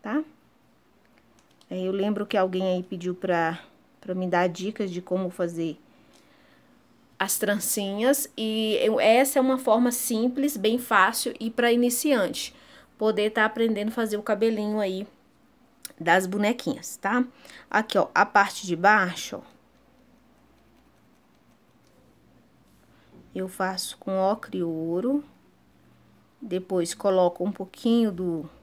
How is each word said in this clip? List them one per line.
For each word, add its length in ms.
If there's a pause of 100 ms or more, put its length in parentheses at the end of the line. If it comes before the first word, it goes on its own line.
tá? 240 (1500)
Aí 140
eu 80
lembro 320
que 100
alguém 280
aí 200
pediu 320
pra, 460 (400)
pra 140
me 120
dar 220
dicas 420
de 120
como 260
fazer 500 (1400)
as 200
trancinhas. 880 (120)
E 420
eu, 180
essa 400
é 40
uma 160
forma 340
simples, 640
bem 220
fácil 600
e 120
pra 200
iniciante. 840 (420)
Poder 320
tá 160
aprendendo 440
a 40
fazer 240
o 60
cabelinho 580
aí 260 (960)
das 260
bonequinhas, 680
tá? 260 (480)
Aqui, 280
ó, 160
a 100
parte 420
de 80
baixo, 640
ó. 200 (3750)
Eu 120
faço 520
com 200
ocre 440
ouro. 600 (1160)
Depois 540
coloco 500
um 60
pouquinho 600
do 360 (140)